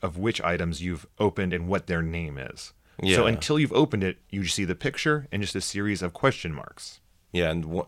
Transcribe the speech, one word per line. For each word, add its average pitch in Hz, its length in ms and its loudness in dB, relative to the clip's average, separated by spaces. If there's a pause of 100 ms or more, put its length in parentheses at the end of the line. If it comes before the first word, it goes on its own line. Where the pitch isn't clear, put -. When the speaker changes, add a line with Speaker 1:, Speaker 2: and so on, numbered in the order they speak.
Speaker 1:
of 87 160 -4
which 110 220 0
items 85 420 0
you've 87 240 -4 (120)
opened 95 340 0
and 87 160 -2
what 92 180 0
their 85 160 0
name 82 360 -4
is. - 340 -12 (280)
So - 60 -2
Speaker 2:
Yeah. 95 200 6
Speaker 1:
until 117 320 2
you've 151 160 2
opened 113 280 4
it, 95 140 0 (140)
you 98 160 -2
see 98 180 0
the 90 100 0
picture 143 560 -2
and 101 120 -2
just 95 120 -4
a 95 60 -4
series 101 420 -2
of 87 120 -2
question 120 380 0
marks. - 480 -14 (300)
Speaker 2:
Yeah, 85 200 2
and 82 120 0
w-, 85 260 -4